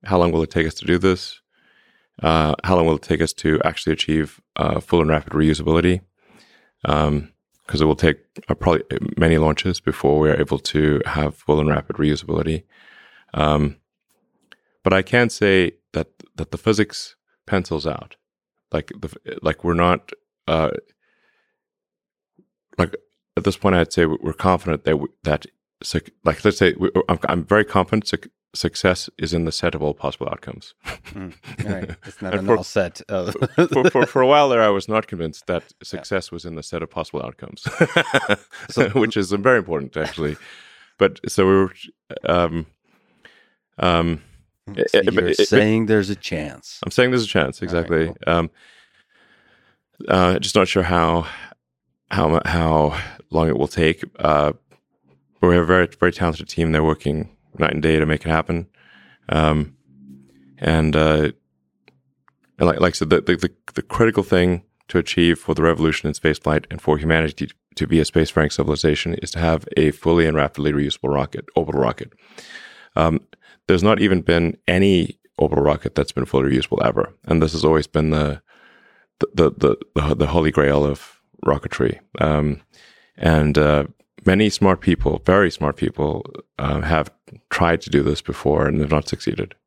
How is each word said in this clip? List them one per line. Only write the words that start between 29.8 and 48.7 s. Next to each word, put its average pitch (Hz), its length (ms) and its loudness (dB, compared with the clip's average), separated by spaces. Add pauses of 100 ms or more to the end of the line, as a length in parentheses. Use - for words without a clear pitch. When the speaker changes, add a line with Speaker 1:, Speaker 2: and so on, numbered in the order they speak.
Speaker 1:
all 73 100 -2
possible - 360 -8
outcomes. - 440 -14 (400)
Speaker 2:
Mm, 95 200 -14 (300)
right. 95 380 -10
Speaker 1:
<laughs> - 40 -20
Speaker 2:
It's - 160 -18
not 95 120 -8
Speaker 1:
And 101 80 -4
Speaker 2:
an 95 60 -8
Speaker 1:
for, 113 100 2
Speaker 2:
all 90 60 -6
set, - 460 -6
uh, 92 220 -6
<laughs> 165 400 -2
Speaker 1:
for, 131 180 2
for, 123 160 2
for - 160 -2
a 127 60 4
while 143 220 4
there, 117 120 2
I 107 80 4
was 98 200 -2
not 110 180 -2
convinced 82 400 -10
that 87 160 -4
Speaker 2:
Yeah. - 200 -20
Speaker 1:
success 92 480 -8
was 85 140 -14
in 85 100 -14
the 78 80 -12
set 82 180 -10
of 80 80 -12
possible - 340 -8
outcomes, - 400 -16 (540)
<laughs> - 520 -4
Speaker 2:
So 120 200 0
Speaker 1:
which 110 280 0
is 95 140 -2
very 104 280 2
important, 80 380 -6
actually. 76 400 -6 (600)
But 98 220 2 (100)
so 95 160 2
we 95 80 6
were, 95 200 2 (520)
um, 82 400 0 (1120)
um, 85 440 0 (480)
Speaker 2:
Mm, - 200 -2
so - 100 4
Speaker 1:
it, 98 80 2
it, 90 80 2
Speaker 2:
you're 90 120 2
Speaker 1:
it, 80 120 0
it, 101 80 4
Speaker 2:
saying 110 400 2
there's 104 240 0
a 101 40 -4
chance. - 680 -12
Speaker 1:
I'm - 80 -8
saying 127 180 2
there's 123 140 0
a 104 40 -6
chance, 67 320 -2
Speaker 2:
All - 60 -10
right, 85 80 -6
Speaker 1:
exactly. 82 320 0
Speaker 2:
cool. 82 100 -8 (200)
Speaker 1:
Um, 85 160 0 (1600)